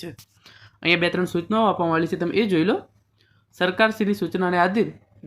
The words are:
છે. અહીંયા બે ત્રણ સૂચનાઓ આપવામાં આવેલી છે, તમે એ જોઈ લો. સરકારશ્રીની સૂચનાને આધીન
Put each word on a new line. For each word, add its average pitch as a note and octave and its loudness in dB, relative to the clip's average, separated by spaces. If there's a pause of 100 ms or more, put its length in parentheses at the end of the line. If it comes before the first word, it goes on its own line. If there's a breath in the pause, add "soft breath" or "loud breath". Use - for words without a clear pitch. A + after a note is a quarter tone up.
છે. E3+ -14 (720 soft breath)
અહીંયા E3+ 2
બે F3 2
ત્રણ F3+ -2
સૂચનાઓ G#3 0
આપવામાં E3+ 0
આવેલી E3 0
છે, F3 -4
તમે F3 -2
એ A#3 2
જોઈ E3 2
લો. D#4 2 (840)
સરકારશ્રીની G3+ 0
સૂચનાને F3+ -2
આધીન F#3 2 (360)